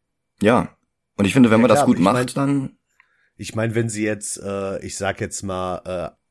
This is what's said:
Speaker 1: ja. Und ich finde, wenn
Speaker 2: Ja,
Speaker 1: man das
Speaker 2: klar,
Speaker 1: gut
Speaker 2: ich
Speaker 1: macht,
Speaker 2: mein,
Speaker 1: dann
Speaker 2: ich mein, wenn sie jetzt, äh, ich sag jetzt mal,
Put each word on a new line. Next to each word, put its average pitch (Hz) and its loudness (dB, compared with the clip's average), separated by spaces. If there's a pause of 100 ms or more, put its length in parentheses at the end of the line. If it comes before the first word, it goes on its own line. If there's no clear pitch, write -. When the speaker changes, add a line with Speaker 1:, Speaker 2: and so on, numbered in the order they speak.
(420)
Speaker 1:
ja. 107 2 (400)
Und 101 0
ich 98 2
finde, 123 6
wenn 110 6
Speaker 2:
Ja, - 6
Speaker 1:
man 123 6
das 110 6
Speaker 2:
klar, 139 2
Speaker 1:
gut 123 4
Speaker 2:
ich 82 0
Speaker 1:
macht, 98 4
Speaker 2:
mein, 127 0
Speaker 1:
dann 139 -2 (600)
Speaker 2:
ich - -12
mein, 113 -2
wenn 113 0
sie 107 -4
jetzt, 107 -4
äh, 98 -6
ich - -12
sag 98 -4
jetzt - -6
mal, 92 -6 (160)